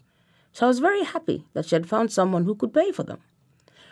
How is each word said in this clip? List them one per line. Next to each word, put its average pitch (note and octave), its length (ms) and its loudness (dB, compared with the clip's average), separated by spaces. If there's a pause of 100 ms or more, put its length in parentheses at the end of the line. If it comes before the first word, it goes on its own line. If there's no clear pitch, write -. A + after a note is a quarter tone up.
(520)
So - 140 0
I - 20 6
was B3+ 100 2
very F#4+ 260 2
happy - 480 -4
that - 140 -4
she - 80 0
had E3+ 140 0
found A3 220 0
someone F#3 340 0
who G#3 100 -2
could A3+ 180 -4
pay E4+ 200 2
for - 100 -6
them. - 160 -12 (720)